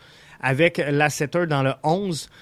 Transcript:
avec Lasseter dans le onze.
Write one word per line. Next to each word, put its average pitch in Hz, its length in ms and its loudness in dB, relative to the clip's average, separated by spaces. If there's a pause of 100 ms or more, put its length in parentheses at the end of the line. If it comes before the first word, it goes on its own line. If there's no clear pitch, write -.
(400)
avec 143 380 2
Lasseter 147 680 0
dans 143 160 0
le 135 200 0
onze. 175 480 -2 (120)